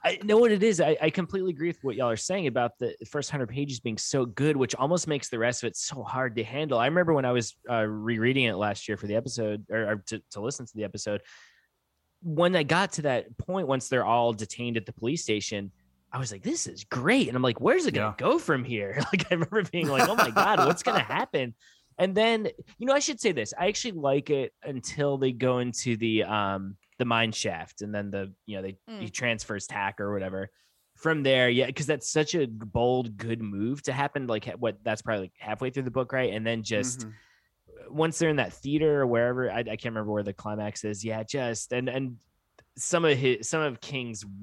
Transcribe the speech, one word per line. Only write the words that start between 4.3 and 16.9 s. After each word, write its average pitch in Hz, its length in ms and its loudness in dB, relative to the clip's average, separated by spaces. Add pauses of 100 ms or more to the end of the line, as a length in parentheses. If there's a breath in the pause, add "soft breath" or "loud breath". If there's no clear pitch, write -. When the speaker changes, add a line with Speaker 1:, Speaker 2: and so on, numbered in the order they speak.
Speaker 1:
which 131 200 2
almost 156 320 0
makes 143 220 -4
the 117 100 -4
rest 120 240 0
of 117 60 -2
it - 60 -8
so 131 280 -8
hard 127 320 -4
to 117 80 -2
handle. 131 340 -2
I 117 80 4
remember 170 300 4
when 131 100 2
I 123 60 4
was, 120 240 0 (120)
uh, 117 140 2
rereading 110 600 2
it 113 100 2
last 101 340 -2
year 107 100 -2
for 104 100 -8
the 104 80 -2
episode, 110 520 -2
or, 107 260 0
or - 20 2 (100)
to, 107 160 -8 (120)
to 101 80 -8
listen 123 260 -6
to - 80 -20
the 107 80 -4
episode, 104 380 -4 (1000 loud breath)
when 175 340 2
I 160 80 4
got 170 300 2
to 160 100 -4
that 127 340 0
point, 180 300 -4
once 131 220 0
they're 123 160 2
all 117 280 4
detained 113 440 -6
at 107 80 -4
the - 80 -14
police 139 300 -4
station, 101 480 -2 (400)
I 127 60 -8
was 123 140 -6
like, 98 120 -14
"This 330 240 -4
is - 160 -14
great." 147 440 2